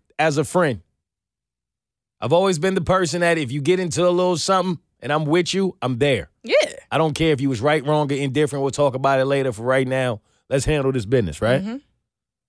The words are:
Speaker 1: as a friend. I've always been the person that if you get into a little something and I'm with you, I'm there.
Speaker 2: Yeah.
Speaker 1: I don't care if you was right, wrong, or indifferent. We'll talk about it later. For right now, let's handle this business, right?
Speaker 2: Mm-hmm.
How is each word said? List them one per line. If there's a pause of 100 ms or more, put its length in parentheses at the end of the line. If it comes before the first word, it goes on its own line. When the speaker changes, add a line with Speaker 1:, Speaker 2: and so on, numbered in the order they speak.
(180)
Speaker 1:
as
a
friend. (1400)
I've
always
been
the
person
that
if
you
get
into
a
little
something (220)
and
I'm
with
you,
I'm
there. (140)
Speaker 2:
Yeah. (360)
Speaker 1:
I
don't
care
if
you
was
right,
wrong,
or
indifferent.
We'll
talk
about
it
later.
For
right
now, (280)
let's
handle
this
business,
right?
Speaker 2:
Mm-hmm. (720)